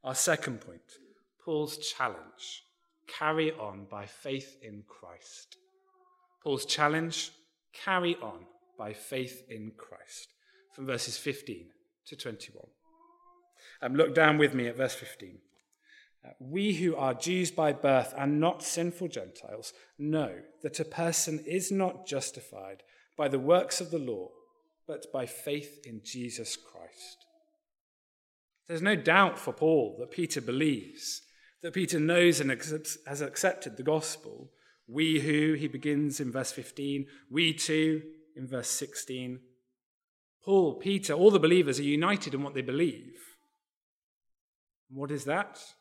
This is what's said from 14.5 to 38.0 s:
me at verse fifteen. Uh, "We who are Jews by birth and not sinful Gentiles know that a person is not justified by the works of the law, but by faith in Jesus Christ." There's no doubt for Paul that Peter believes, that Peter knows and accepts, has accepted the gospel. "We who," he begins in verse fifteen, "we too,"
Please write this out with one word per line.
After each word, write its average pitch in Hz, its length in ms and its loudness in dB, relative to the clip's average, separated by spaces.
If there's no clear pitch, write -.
me 123 120 -2
at 120 100 -6
verse 131 180 -2
fifteen. - 440 -16
Uh, 127 160 -18
"We 185 340 0
who 165 200 2
are 135 200 0
Jews 180 360 0
by 156 220 2
birth 135 460 4
and 143 200 2
not 165 240 2
sinful 175 460 -4
Gentiles 107 640 -12
know 147 360 -2
that 151 180 -6
a 156 40 0
person 160 600 -2
is 180 260 -2
not 190 340 -2
justified 101 760 -8
by 147 120 0
the 135 100 2
works 175 420 4
of 170 100 -8
the 165 80 -2
law, 110 300 -6
but - 240 -12
by 127 140 -4
faith 147 640 -8
in 113 180 -14
Jesus 120 520 -8
Christ." - 680 -20
There's 170 140 -4
no 202 140 4
doubt 170 420 6
for - 140 -6
Paul 151 460 4
that 123 120 -8
Peter 156 300 -2
believes, 123 840 -2
that 170 120 -8
Peter 175 260 0
knows 170 400 6
and 135 100 2
accepts, 151 460 -4
has 143 140 -6
accepted 143 560 -2
the 131 60 -10
gospel. 135 720 -2
"We 156 340 2
who," 151 340 4
he 147 140 -4
begins 143 520 0
in 127 120 -4
verse 131 200 -4
fifteen, 139 540 -6
"we 160 240 2
too," 156 480 0